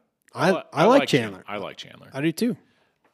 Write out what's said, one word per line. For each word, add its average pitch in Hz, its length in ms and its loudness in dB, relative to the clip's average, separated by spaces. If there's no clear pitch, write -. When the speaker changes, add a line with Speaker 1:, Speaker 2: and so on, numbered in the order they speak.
Speaker 1:
I, 147 160 2
Speaker 2:
li-, 165 120 0
Speaker 1:
I 151 140 2
like 269 140 6
Speaker 2:
like 269 80 -2
Chan-, 139 140 2
Speaker 1:
Chandler. 101 240 -12
Speaker 2:
I 104 120 -8
like 85 180 -10
Chandler. - 360 -20
Speaker 1:
I 135 100 -10
do 160 100 -2
too. 220 240 -2